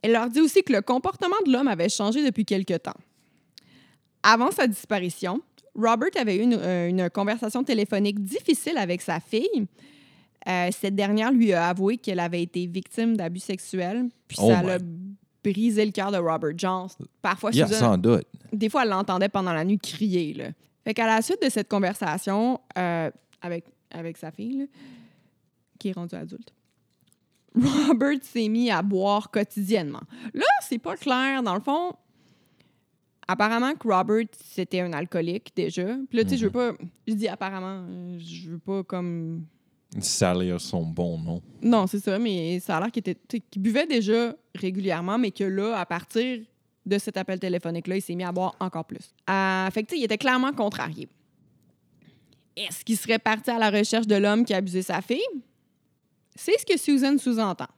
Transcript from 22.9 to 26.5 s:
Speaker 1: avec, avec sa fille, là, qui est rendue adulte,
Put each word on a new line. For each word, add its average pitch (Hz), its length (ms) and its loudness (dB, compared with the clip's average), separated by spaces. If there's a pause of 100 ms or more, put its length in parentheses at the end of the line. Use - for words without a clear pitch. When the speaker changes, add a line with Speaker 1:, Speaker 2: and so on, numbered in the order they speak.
Speaker 1:
avec, 170 260 -8 (260)
avec 165 260 -10
sa 160 140 -14
fille, 233 300 -8
là, 285 40 -6 (1120)
qui 202 120 -6
est - 20 -4
rendue 175 240 -8
adulte, 165 360 -14 (1000)